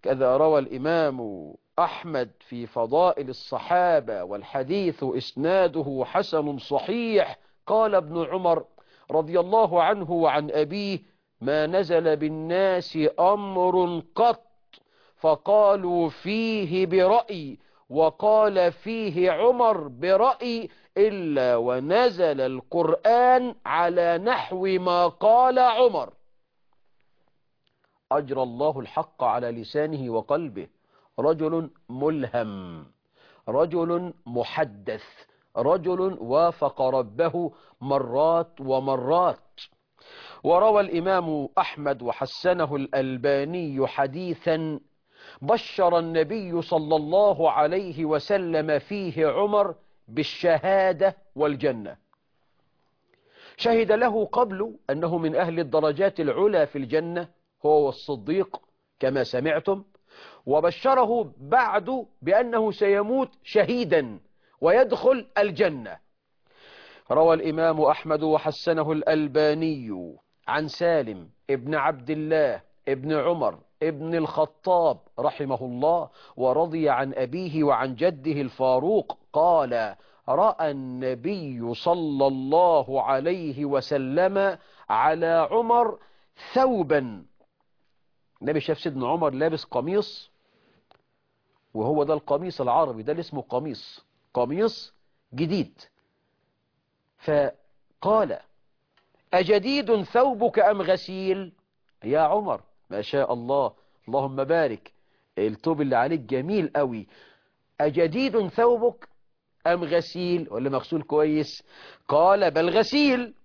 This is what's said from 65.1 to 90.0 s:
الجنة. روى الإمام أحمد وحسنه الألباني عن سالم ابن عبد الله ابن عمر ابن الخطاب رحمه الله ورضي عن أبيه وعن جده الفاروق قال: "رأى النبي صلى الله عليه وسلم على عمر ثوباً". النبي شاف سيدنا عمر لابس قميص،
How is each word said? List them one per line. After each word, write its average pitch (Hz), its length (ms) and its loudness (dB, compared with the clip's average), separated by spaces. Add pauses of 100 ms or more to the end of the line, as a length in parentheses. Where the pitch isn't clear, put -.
الجنة. 156 580 -2 (1120)
روى 160 240 6
الإمام 160 460 0
أحمد 151 420 2
وحسنه 156 720 0
الألباني 151 1200 -2 (320)
عن 151 200 -2
سالم 127 600 -2 (220)
ابن 135 240 -2
عبد 143 360 -2
الله 151 500 0 (280)
ابن 135 240 -4
عمر 143 460 -2 (240)
ابن 160 320 -4
الخطاب 160 840 0 (200)
رحمه 135 460 -4
الله 143 440 -2 (280)
ورضي 151 520 0
عن 135 260 0
أبيه 151 500 -4
وعن 131 300 2
جده 147 460 -2
الفاروق 131 800 0 (140)
قال: 131 640 2 (320)
"رأى 165 420 2
النبي 127 1040 -6
صلى 156 520 0
الله 135 760 2
عليه 143 640 -2
وسلم 147 920 0 (300)
على 160 640 2
عمر 233 480 2 (560)
ثوباً". 147 720 0 (1200)
النبي 147 180 0
شاف 156 200 -4
سيدنا 131 280 -4
عمر 160 220 0
لابس 156 340 -2
قميص، 175 640 -4 (1400)